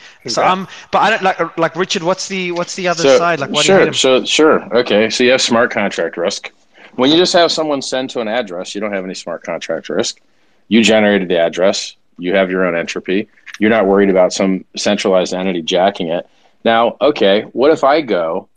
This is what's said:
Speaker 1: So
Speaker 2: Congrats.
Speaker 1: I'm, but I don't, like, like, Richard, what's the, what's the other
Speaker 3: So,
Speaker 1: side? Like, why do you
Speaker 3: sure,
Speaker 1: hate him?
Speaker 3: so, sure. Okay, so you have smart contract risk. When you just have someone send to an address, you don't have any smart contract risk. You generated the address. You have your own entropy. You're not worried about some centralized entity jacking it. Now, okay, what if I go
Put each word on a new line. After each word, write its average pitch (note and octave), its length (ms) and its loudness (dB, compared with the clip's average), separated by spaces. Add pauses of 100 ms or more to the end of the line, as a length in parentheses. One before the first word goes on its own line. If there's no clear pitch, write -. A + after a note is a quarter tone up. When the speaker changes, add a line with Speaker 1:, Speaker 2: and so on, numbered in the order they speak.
(260)
Speaker 1:
So A#2 160 -4
Speaker 2:
Congrats. E3+ 80 2
Speaker 1:
I'm, F#3 180 -4 (220)
but F#3+ 120 0
I G3 80 2
don't, A3 120 -2
like, E3+ 360 -2
like, E3 180 -2
Richard, F#3 260 -4
what's F3+ 240 -2
the, F#3 260 -6
what's E3+ 220 -6
the F3+ 140 -4
other E3 140 -2
Speaker 3:
So, C3+ 160 6
Speaker 1:
side? E3+ 200 0
Like, C#3 120 -6
why D3 120 0
do D3 60 2
you G3 60 4
Speaker 3:
sure, F#3+ 40 6
Speaker 1:
hate C#3 100 4
him? C#3+ 60 -6
Speaker 3:
so, C3 300 2
sure. B2+ 520 2
Okay, A2 320 2
so G#2+ 140 -2
you B2 80 4
have C3 120 2
smart A#2+ 280 2
contract F#2+ 460 -4
risk. F2 340 -6 (440)
When C3+ 180 2
you D#3+ 40 4
just F3+ 180 2
have E3+ 180 4
someone D3+ 280 -4
send C3 300 -6
to B2+ 100 -6
an A2 80 -4
address, G2 460 -6
you G2+ 60 -6
don't G#2 120 -4
have F#2+ 120 -6
any F#2 100 -10
smart E2 300 -10
contract D#2+ 440 -8
risk. F2 320 -4 (460)
You A2+ 160 4
generated G#2 460 4
the F2 100 0
address. E2+ 560 0 (240)
You F2+ 160 -4
have F#2+ 160 2
your F#2 160 0
own E2+ 80 -2
entropy. F#2 540 -4 (300)
You're G#2+ 120 2
not G#2+ 160 2
worried G2 220 4
about F#2 240 4
some F#2+ 320 -2 (120)
centralized F#2+ 580 0
entity F#2 260 -4
jacking F2+ 480 -2
it. F2 180 -4 (380)
Now, A2+ 380 2
okay, A2+ 400 2 (100)
what C3+ 180 2
if D3 140 2
I D3 160 4
go F#2 560 -4